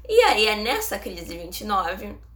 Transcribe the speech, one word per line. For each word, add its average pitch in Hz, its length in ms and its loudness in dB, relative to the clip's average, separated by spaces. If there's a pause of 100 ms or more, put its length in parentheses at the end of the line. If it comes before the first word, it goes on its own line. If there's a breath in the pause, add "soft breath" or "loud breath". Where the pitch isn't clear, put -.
E 440 140 8
aí 247 260 4
é 214 80 2
nessa 247 440 -4
crise 175 260 -12
de 170 120 -12
vinte 175 240 -12
e 214 40 -10
nove 202 500 -4 (200)